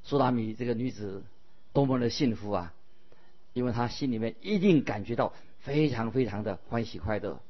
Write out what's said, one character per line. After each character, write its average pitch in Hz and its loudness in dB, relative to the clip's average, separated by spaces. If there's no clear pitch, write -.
苏 143 0
拉 127 6
米 110 0
这 120 -4
个 120 2
女 123 0
子 98 -6
多 139 6
么 131 4
的 120 2
幸 117 2
福 104 -6
啊， 87 -2
因 123 0
为 123 0
她 117 2
心 131 -2
里 113 0
面 110 -2
一 202 2
定 165 8
感 104 -2
觉 113 -2
到 123 2
非 147 2
常 113 0
非 127 4
常 104 -4
的 98 -2
欢 117 0
喜 92 -8
快 104 0
乐。 90 -4